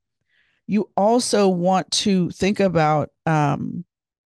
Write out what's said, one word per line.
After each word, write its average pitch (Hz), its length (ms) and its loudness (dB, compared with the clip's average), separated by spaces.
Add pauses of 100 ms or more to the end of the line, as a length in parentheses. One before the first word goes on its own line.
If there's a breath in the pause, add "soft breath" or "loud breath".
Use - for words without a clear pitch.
(680)
You 196 300 -2
also 208 520 2
want 185 420 0
to 185 400 0
think 190 300 -2
about, 156 500 0 (160)
um, 151 580 -2 (420)